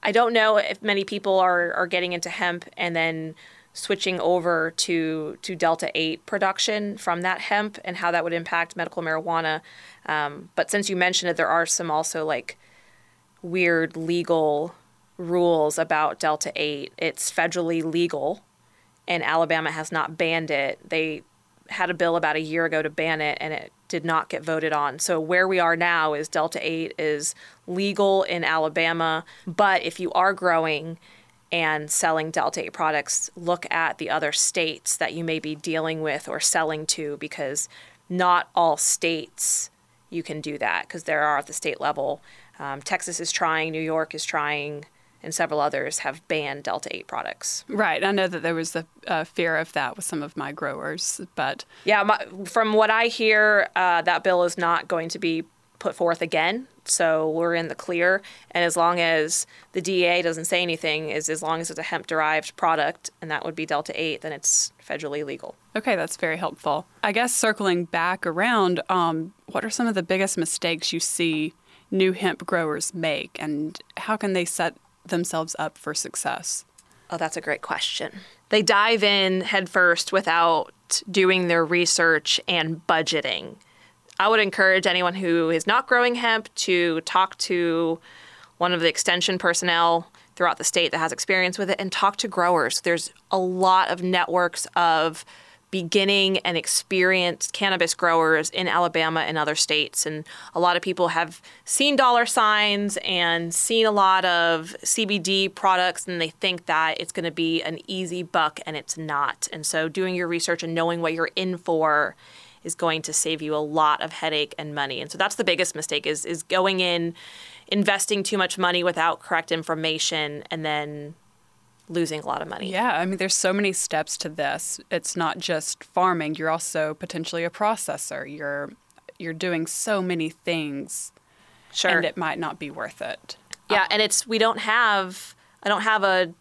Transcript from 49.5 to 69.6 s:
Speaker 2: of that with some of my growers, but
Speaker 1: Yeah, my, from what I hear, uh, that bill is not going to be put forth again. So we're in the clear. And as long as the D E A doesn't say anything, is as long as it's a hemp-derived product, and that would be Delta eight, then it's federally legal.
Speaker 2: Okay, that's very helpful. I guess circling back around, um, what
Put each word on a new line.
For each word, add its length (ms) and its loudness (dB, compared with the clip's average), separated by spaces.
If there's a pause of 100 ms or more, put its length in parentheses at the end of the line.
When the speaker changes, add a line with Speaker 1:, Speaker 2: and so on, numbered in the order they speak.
Speaker 2:
of 160 -4
that 220 -2
with 100 -10
some 180 -4
of 120 -12
my 160 -6
growers, 720 -6 (140)
but 280 -4 (200)
Speaker 1:
Yeah, 200 4
my, 220 2 (200)
from 280 2
what 160 6
I 160 4
hear, 720 4
uh, 260 4
that 220 2
bill 200 4
is 140 0
not 300 0
going 220 -4
to 100 -10
be 240 -2 (360)
put 160 -4
forth 260 2
again. 460 0 (200)
So 420 2
we're 260 0
in 120 -2
the 80 -8
clear. 460 0 (300)
And 120 0
as 140 0
long 220 4
as 480 2 (260)
the 80 -2
D 220 0
E 20 4
A 160 4
doesn't 240 -2
say 160 2
anything, 480 -2
is 200 -4
as 120 -4
long 180 -2
as 120 -6
it's 80 -10
a 40 -8
hemp-derived 720 -2
product, 540 0 (120)
and 100 -12
that 120 -4
would 120 -6
be 100 -6
Delta 340 -4
eight, 220 -4
then 100 -8
it's 400 0 (160)
federally 380 -6
legal. 300 -10 (200)
Speaker 2:
Okay, 200 0
that's 200 -2
very 220 -2
helpful. 480 -4 (180)
I 80 2
guess 220 0
circling 520 2
back 420 -2
around, 600 2
um, 460 0 (140)
what 180 -4